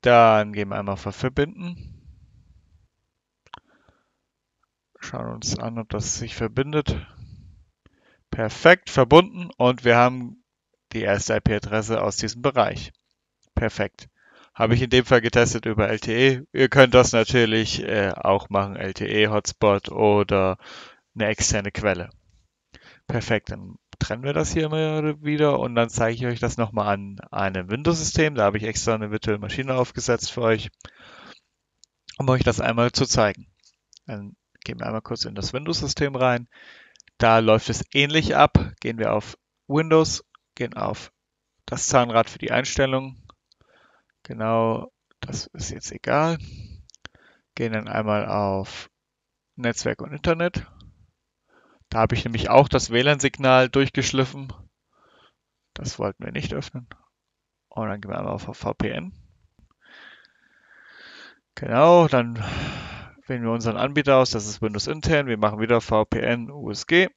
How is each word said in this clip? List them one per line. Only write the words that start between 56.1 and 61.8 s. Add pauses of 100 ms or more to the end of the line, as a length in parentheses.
wir
nicht
öffnen. (840)
Und
dann
gehen
wir
einmal
auf
V
P
N. (2500)
Genau,